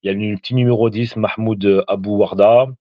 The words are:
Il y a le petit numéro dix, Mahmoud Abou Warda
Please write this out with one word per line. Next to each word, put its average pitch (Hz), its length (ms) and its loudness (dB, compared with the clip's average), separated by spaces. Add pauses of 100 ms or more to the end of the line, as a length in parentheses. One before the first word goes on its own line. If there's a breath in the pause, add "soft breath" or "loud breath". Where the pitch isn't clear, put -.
Il 95 60 -6
y - 20 -2
a - 20 -2
le 104 240 -4
petit - 180 -10
numéro 120 360 2
dix, 113 260 -6
Mahmoud 104 720 0
Abou 101 300 -4
Warda 110 480 4 (140)